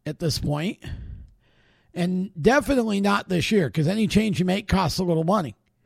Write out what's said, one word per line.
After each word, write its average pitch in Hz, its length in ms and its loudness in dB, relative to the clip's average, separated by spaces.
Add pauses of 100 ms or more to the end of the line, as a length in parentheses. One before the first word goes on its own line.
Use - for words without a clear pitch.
at 156 120 -8
this 160 200 -2
point, 151 440 -4 (1120)
and 185 360 -2 (100)
definitely 226 600 2
not 202 280 0
this 175 220 0
year, 180 200 4
'cause 151 160 0
any 208 200 0
change 208 320 2
you 190 60 0
make 185 240 -2
costs 185 300 0
a 190 60 0
little 165 200 0
money. 165 320 0 (300)